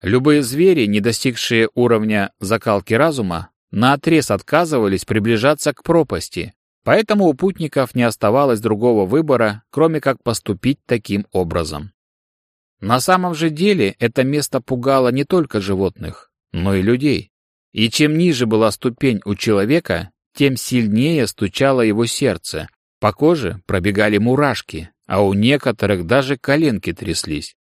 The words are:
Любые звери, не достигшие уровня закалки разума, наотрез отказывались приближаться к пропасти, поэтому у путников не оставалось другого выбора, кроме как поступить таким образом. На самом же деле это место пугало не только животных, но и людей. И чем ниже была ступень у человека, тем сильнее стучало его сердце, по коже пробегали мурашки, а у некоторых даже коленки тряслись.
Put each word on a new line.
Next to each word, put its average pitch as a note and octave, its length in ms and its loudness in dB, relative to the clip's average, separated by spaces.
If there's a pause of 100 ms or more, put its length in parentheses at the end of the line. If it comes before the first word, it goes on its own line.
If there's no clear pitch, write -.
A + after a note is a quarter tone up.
Любые C3+ 380 4
звери, D3 420 2
не G#2 160 0
достигшие A2+ 720 0
уровня A2 640 0
закалки G2+ 540 -2
разума, A2+ 560 -2 (220)
наотрез C#3+ 600 0
отказывались A#2 760 0
приближаться A#2 680 0
к - 100 -10
пропасти, F#2 680 -2 (320)
поэтому G#3 400 2
у D#3+ 80 4
путников D3+ 640 -2
не B2 80 2
оставалось A#2 580 2
другого A2 460 2
выбора, A#2 640 0
кроме D#3 320 0
как C3+ 200 -2
поступить A#2 640 -2
таким G#2 480 -4
образом. E2+ 600 -4 (880)
На A#2 200 0
самом F3+ 340 0
же D#3+ 140 0
деле D#3 500 0
это A#2+ 260 0
место C#3 360 -2
пугало C3 480 0
не C3 160 0
только C#3+ 380 0
животных, F#2 680 -4 (220)
но F#2+ 220 -2
и F#2+ 80 2
людей. B2 480 0 (420)
И A2 160 0
чем D3+ 300 0
ниже D#3+ 260 2
была A2 280 2
ступень A#2+ 520 -2
у G2+ 100 -4
человека, G2+ 760 -2 (240)
тем C3+ 240 0
сильнее B2 680 0
стучало C3 540 -2
его A2 240 2
сердце, F#2+ 640 -4 (320)
по G#2+ 140 0
коже C#3 500 0
пробегали G#2 540 0
мурашки, B2 720 -2 (160)
а F#2+ 160 0
у G2 100 2
некоторых G#2 760 0
даже C3 300 0
коленки C3+ 560 -2
тряслись. - 680 -8